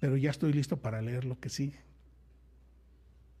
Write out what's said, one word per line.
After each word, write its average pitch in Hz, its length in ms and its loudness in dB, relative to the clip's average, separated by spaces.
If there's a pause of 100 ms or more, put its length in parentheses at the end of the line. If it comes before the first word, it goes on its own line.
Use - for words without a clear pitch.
Pero 135 160 2
ya 143 140 2
estoy 147 240 2
listo 143 240 2
para 110 240 -2
leer 123 240 -2
lo 127 120 -4
que - 120 -8
sigue. 139 280 -4 (1600)